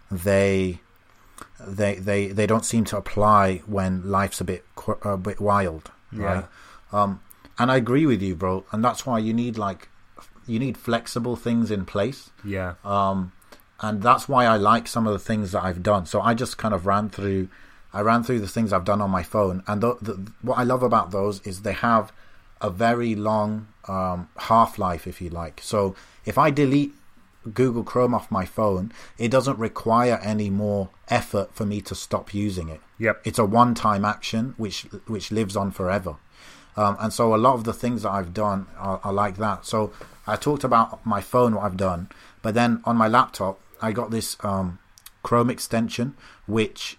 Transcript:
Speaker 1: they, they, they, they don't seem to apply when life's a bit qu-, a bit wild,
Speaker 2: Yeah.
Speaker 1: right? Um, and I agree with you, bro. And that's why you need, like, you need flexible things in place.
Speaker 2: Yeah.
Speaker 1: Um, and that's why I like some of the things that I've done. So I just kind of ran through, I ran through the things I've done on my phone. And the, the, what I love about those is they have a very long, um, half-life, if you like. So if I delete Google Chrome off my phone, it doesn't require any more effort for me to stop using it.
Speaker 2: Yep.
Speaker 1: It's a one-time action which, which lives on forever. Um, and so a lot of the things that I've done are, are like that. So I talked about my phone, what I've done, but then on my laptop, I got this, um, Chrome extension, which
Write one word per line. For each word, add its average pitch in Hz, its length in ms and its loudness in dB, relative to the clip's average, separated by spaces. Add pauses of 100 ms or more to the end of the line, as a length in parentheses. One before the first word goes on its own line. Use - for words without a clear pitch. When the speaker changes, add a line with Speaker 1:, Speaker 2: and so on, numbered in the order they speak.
(120)
Speaker 1:
they, 95 680 2 (800)
they, 101 360 -2
they, 101 320 0
they 98 180 0
don't 110 200 2
seem 117 200 2
to 104 120 -4
apply 101 680 4
when 92 460 -2
life's 98 300 0
a - 20 -4
bit 92 220 -6 (100)
qu-, - 280 -6
a 101 140 -2
bit 92 220 -6
wild, 101 500 0 (220)
Speaker 2:
Yeah. 107 120 -8
Speaker 1:
right? 92 220 -2 (460)
Um, 101 300 0 (360)
and 127 140 2
I 131 60 6
agree 127 280 2
with 117 160 2
you, 95 140 -2
bro. 92 360 -2
And 107 120 -2
that's - 220 0
why 120 140 0
you 110 140 -2
need, 117 240 -2
like, 98 300 -6 (580)
you 113 140 -2
need 131 180 -4
flexible 117 580 -4
things 117 360 0
in 98 140 -2
place. 110 440 -4 (140)
Speaker 2:
Yeah. 92 300 -6 (100)
Speaker 1:
Um, 98 480 0 (480)
and 107 240 -4
that's 123 240 4
why 127 180 4
I 113 120 6
like 110 300 4
some 113 200 0
of 107 60 2
the 98 60 -2
things 104 340 -4
that 92 100 0
I've 90 180 -4
done. 98 240 2
So 101 160 -2
I 113 120 4
just 117 240 -4
kind 110 160 -2
of 87 120 -2
ran 101 240 2
through, 95 380 -2 (460)
I 98 80 -2
ran 113 220 4
through 120 180 0
the 98 60 -6
things 110 240 -2
I've 90 140 2
done 104 160 2
on 101 80 0
my 92 140 0
phone. 92 420 0
And 104 160 -2
the, 120 200 2
the, 101 300 -10 (100)
what 123 180 -2
I 127 40 2
love 123 200 0
about 113 280 2
those 98 300 -2
is 95 200 -10
they 104 120 -2
have 113 380 2 (480)
a 107 100 -2
very 117 460 0
long, 107 520 -2 (200)
um, 92 500 -4
half-life, 101 720 2
if 87 120 -12
you 87 100 -8
like. 82 340 -10
So 98 320 0 (300)
if 110 120 -4
I 151 140 6
delete 143 420 2 (640)
Google 120 280 2
Chrome 123 300 2
off 110 160 -2
my 95 160 -2
phone, 180 460 0 (260)
it 233 140 -2
doesn't - 260 2
require 113 640 2
any 107 300 -2
more 101 380 0 (200)
effort - 460 -2
for 113 100 -6
me 101 160 -4
to - 140 -10
stop - 400 -6
using 95 340 -4
it. 78 120 -14 (180)
Speaker 2:
Yep. 110 260 0
Speaker 1:
It's - 140 -2
a 113 60 6
one-time 110 600 4
action 113 520 -4
which, 104 260 -6 (240)
which 107 240 -8
lives 104 260 -2
on 98 140 -2
forever. 92 460 -4 (600)
Um, 101 220 2
and 107 120 -2
so 113 220 4
a 110 40 6
lot 127 180 6
of 117 80 -6
the 113 100 -2
things 120 300 -4
that 104 80 -2
I've 95 200 -2
done 98 360 -2 (100)
are, 95 260 -4
are 101 80 -4
like 101 260 0
that. 104 280 -4
So 107 260 -2 (360)
I 107 80 -2
talked 147 280 -2
about 117 400 2
my 104 160 0
phone, 120 360 2
what 98 80 -2
I've 92 140 -4
done, 90 320 -2 (340)
but 110 100 -2
then 117 320 2
on 120 100 2
my 113 120 4
laptop, 110 520 2 (240)
I 113 80 0
got 110 200 -4
this, 113 300 -4
um, 95 360 -2 (460)
Chrome 120 260 2
extension, 120 640 -4 (300)
which 107 540 -4